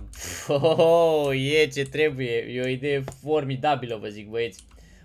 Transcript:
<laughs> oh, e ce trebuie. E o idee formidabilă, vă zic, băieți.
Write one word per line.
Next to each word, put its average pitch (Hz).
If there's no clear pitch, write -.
<laughs> -
oh, 156
e 151
ce 135
trebuie. 135
E 117
o 127
idee 135
formidabilă, 135
vă 107
zic, 104
băieți. 117